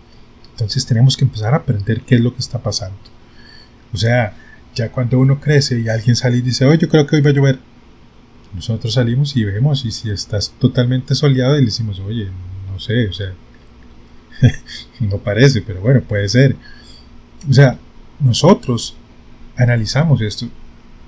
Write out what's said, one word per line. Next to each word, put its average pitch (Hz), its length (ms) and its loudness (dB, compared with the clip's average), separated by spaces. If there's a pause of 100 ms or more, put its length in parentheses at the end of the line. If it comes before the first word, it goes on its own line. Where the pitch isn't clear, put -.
(520)
Entonces 117 340 -6
tenemos 123 300 2
que - 80 -2
empezar 110 300 -2
a 165 40 2
aprender 110 440 -4
qué - 140 0
es 117 60 4
lo 120 120 0
que - 60 -16
está 117 220 -8
pasando. 98 360 -8 (960)
O 98 40 -6
sea, 117 380 0 (400)
ya 113 160 -4
cuando 127 280 0
uno 135 200 4
crece 139 400 2
y 113 80 -4
alguien 113 280 2
sale 123 220 0
y 123 40 0
dice, 127 240 0
"Oye, 160 140 6
yo 165 100 0
creo 151 180 4
que - 80 -2
hoy 151 60 4
va 143 80 4
a 143 40 4
llover". 139 260 2 (920)
Nosotros 110 400 -6
salimos 127 440 0
y 110 60 2
vemos, 123 420 0
y 110 60 -4
si - 180 -8
está 101 300 -4 (200)
totalmente 127 560 0
soleado, 135 400 2
y 143 60 2
le 127 40 4
decimos, 104 340 -4
"Oye, 101 300 -8 (420)
no 95 80 -10
sé, 113 280 -2
o 87 60 -6
sea, 95 200 -10 (1080)
<laughs> - 580 0
no 101 200 -2
parece, 110 420 2
pero 92 180 -10
bueno, 120 220 2
puede 101 260 -4
ser". 127 280 4 (920)
O 127 40 4
sea, 127 260 4 (400)
nosotros 123 760 2 (600)
analizamos 123 640 2
esto, 110 260 -6 (600)